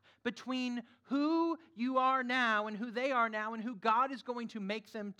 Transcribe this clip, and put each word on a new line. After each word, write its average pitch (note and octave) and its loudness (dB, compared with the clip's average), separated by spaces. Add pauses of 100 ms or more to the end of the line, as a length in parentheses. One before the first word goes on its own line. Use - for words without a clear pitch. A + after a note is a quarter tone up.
(220)
between B3 -4 (220)
who D#4+ 2 (180)
you B3+ 0
are C4 4
now A#3+ 2
and G#3+ -6
who A#3 -6
they B3 0
are A#3 4
now G#3+ -4
and A3+ -6
who B3 -6
God A3+ 2
is A3+ -8
going A#3+ -6
to A3+ -8
make G#3+ -4
them G#3 -8